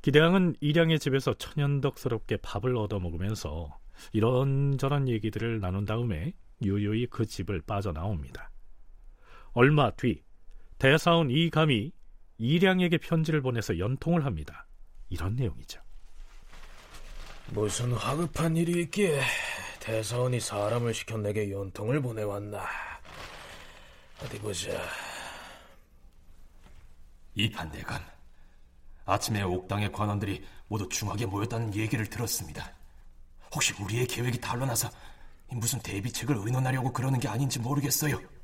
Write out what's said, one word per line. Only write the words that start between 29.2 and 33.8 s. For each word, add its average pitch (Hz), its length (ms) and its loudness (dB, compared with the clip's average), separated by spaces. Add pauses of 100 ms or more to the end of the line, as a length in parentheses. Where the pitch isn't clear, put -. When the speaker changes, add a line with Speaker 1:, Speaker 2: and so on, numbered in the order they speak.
Speaker 3:
옥당의 98 500 0
관원들이 101 520 0 (240)
모두 101 200 -2
중학에 104 380 -2
모였다는 104 480 -2
얘기를 110 320 0
들었습니다. - 640 -6 (840)
혹시 - 280 2